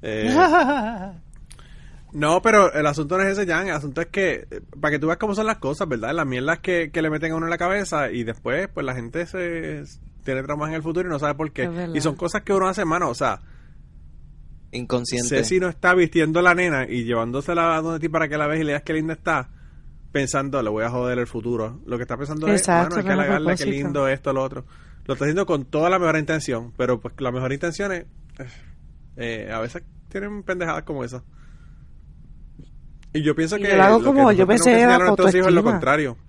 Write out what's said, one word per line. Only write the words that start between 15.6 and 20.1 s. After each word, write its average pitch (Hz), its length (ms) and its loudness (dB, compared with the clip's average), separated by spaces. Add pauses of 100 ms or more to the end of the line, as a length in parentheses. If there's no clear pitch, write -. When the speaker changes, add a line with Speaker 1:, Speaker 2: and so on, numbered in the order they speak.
Speaker 1:
no 180 80 -2
está 180 240 2
vistiendo 165 460 2
a - 40 2
la 175 120 6
nena 160 340 0
y 120 160 -4
llevándosela 139 720 0
a 160 40 -2
donde 165 180 -4
ti 160 100 -4
para 160 180 0
que 147 100 -4
la 151 100 0
veas 156 140 -2
y - 20 -2
le 147 80 -2
digas 143 120 -4
qué 165 100 -6
linda 160 200 -2
está, 151 360 -4 (640)